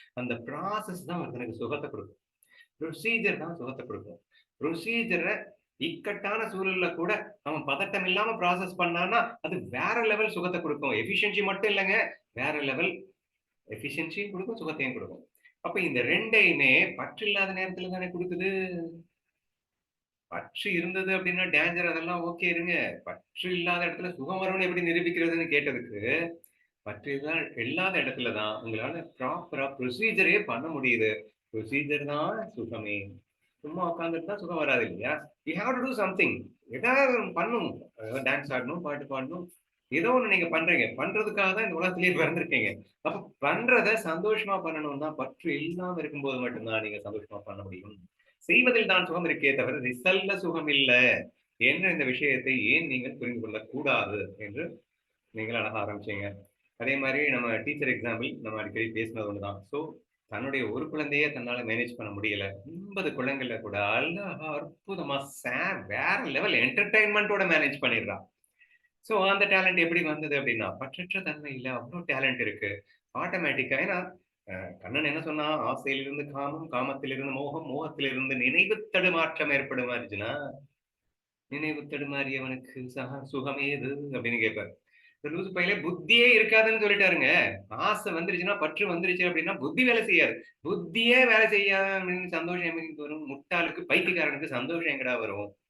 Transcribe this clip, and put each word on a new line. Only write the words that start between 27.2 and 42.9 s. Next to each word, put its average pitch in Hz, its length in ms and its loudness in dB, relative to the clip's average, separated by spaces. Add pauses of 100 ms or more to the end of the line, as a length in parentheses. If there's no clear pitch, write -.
இல்லாத 165 400 -2
இடத்துல 127 360 -2
தான் 107 300 -4
உங்களால 120 420 -6 (120)
ப்ராப்பரா 135 600 -4
ப்ரொசீஜரே 185 640 2
பண்ண 127 240 -4
முடியுது. 117 540 2 (300)
ப்ரொசீஜர் 143 520 -2
தான் 165 520 -2
சுகமே. 104 540 -6 (500)
சும்மா 170 320 -4
உட்கார்ந்துட்டு 165 320 -4
தான் 202 140 -6
சுகம் 175 180 -6
வராது 135 280 2
இல்லையா? 110 480 -6 (120)
You 156 80 -6
have 220 220 0
to 247 60 -2
do 214 260 0
something. 185 360 0 (280)
ஏதாவது 247 480 4
ஒண்ணு 202 80 -2
பண்ணணும். 185 520 -2 (180)
அதாவது 123 340 -4
டான்ஸ் 139 260 -2
ஆடணும், 135 240 -4
பாட்டு 147 240 -6
பாடணும், 139 420 -6 (420)
ஏதோ 170 220 2
ஒண்ணு 254 160 4
நீங்க 170 340 2
பண்றீங்க. 160 260 4 (100)
பண்றதுக்காக 190 580 0
தான் 220 80 0
இந்த 190 120 -2
உலகத்திலேயே 180 400 2
பிறந்திருக்கீங்க. 139 640 0 (200)